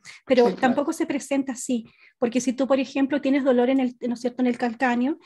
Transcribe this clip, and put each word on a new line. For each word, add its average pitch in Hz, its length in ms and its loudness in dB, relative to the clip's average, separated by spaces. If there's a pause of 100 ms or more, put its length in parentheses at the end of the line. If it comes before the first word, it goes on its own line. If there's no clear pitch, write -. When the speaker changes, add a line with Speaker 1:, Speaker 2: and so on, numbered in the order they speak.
(240)
Speaker 1:
pero 240 200 4
Speaker 2:
Sí, 190 100 2
claro. - 60 -12
Speaker 1:
tampoco 277 320 2
se 320 140 -4
presenta 277 460 -4
así, 233 320 -4 (340)
porque 240 220 0
si 254 120 0
tú, 254 160 -2
por 269 100 2
ejemplo, 277 420 -2
tienes 269 220 2
dolor 247 280 2
en 269 100 2
el, 254 160 -2 (100)
¿no 240 80 -4
es 226 60 -10
cierto?, 247 220 -4
en 254 40 2
el 240 120 0
calcáneo, 247 680 -2